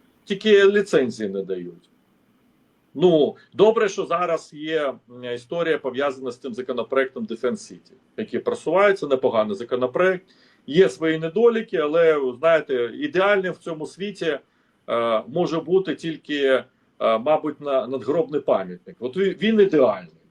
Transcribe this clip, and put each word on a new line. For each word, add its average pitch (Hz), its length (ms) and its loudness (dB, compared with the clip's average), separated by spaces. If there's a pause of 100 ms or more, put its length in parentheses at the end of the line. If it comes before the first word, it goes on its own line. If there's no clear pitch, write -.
(240)
Тільки 202 400 4
ліцензії 143 640 2
не 95 140 -4
дають. 87 480 -10 (1040)
Ну, 151 420 4 (160)
добре, 214 360 4
що 185 180 -4
зараз 170 480 -2
є, 151 400 -4 (160)
м, 123 240 -10
історія, 127 440 -4
пов'язана 131 540 -6
з - 40 -16
тим 123 180 -12
законопроектом 123 720 -4
Defense 113 460 -6
City, - 200 -20 (240)
який - 240 -6
просувається, 196 680 0
непоганий 117 500 0
законопроект. 127 680 -2 (420)
Є 175 220 4
свої 160 300 -2
недоліки, 220 580 0
але, 156 440 2 (180)
знаєте, 147 560 2
ідеальним 180 580 0
в - 40 -14
цьому 156 300 -10
світі, 170 520 -6 (500)
е, 117 400 0
може 156 320 -2
бути 170 340 0
тільки, 147 480 -8
е, 131 220 2 (340)
мабуть, 143 640 0
на, 135 260 -2
надгробний 139 540 -4
пам'ятник. 92 600 -4
От - 160 -8
він, 190 240 0
він 214 200 2
ідеальний. 139 540 2 (160)